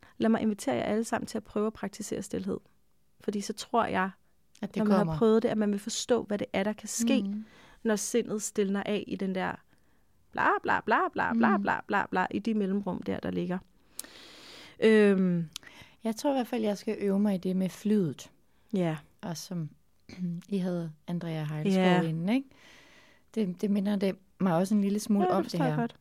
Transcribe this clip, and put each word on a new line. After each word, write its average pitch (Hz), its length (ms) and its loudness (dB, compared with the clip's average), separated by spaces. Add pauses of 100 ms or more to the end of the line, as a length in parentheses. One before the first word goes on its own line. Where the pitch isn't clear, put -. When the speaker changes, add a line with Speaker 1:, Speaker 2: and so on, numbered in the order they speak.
(180)
Speaker 1:
lad 226 120 2
mig 226 100 2
invitere 220 340 -2
jer 233 80 -2
alle 214 220 -2
sammen 214 220 -4
til - 120 -8
at 208 60 -10
prøve 208 220 -2
at 220 60 -2
praktisere - 500 -8
stilhed. 190 360 -6 (600)
Fordi 208 200 -4
så 214 120 -8
tror - 340 -2
jeg, 190 240 -2 (520)
Speaker 2:
At - 120 -8
det - 20 -12
Speaker 1:
når 214 80 0
man 202 140 4
Speaker 2:
kommer. 170 140 2
Speaker 1:
har 160 60 -4
prøvet 226 240 6
det, 233 60 2
at 220 100 -2
man 208 120 2
vil 202 80 0
forstå, 226 440 -2
hvad 208 160 -4
det - 140 -4
er, 196 100 0
der 214 100 -2
kan 214 160 -14
ske, 226 340 2
Speaker 2:
Mhm. 208 220 -6 (380)
Speaker 1:
når 214 140 2
sindet 214 460 -2
stilner 196 400 0
af 208 240 -4
i 190 100 -6
den 190 180 -4
der 180 180 -2 (800)
bla, - 160 2 (140)
bla, 196 180 2
bla, 294 320 2
bla, - 200 -2
bla, 226 240 4
Speaker 2:
Mhm. 202 60 0
Speaker 1:
bla, - 240 0
bla, 202 200 0
bla, 185 240 -2
i 202 80 -4
de 220 160 -2
mellemrum 196 480 -2
der, 190 180 -6
der 180 100 -4
ligger. 180 280 -2 (1200)
Øhm. 190 680 6 (560)
Speaker 2:
Jeg 226 120 -2
tror 294 140 0
i 269 40 2
hvert 247 120 0
fald, 233 160 -2
jeg 208 160 0
skal 214 220 -4
øve 196 200 2
mig 208 140 2
i 180 40 0
det 185 180 -2
med 185 120 0
flydet. 202 640 0 (420)
Speaker 1:
Ja. 170 240 0 (240)
Speaker 2:
Og 175 160 -8
som 165 340 -8 (380)
<clears throat> 175 400 -8
I 202 100 -2
havde 175 340 -4 (140)
Andrea 165 380 -4
Hejlskov 160 380 2
Speaker 1:
Ja. 180 200 6
Speaker 2:
inden, 165 260 -2
ikke? 262 200 0 (840)
Det, 180 260 -2
det 202 100 0
minder 202 260 2
det 190 200 0 (240)
mig 185 140 4
også 190 200 4
en 208 60 4
lille 202 180 2
smule 202 260 2
Speaker 1:
Ja, 370 60 4
det 190 60 2
Speaker 2:
om 330 60 4
det - 80 -10
Speaker 1:
forstår - 140 0
jeg 151 120 2
Speaker 2:
her. - 40 0
Speaker 1:
godt. 233 200 -4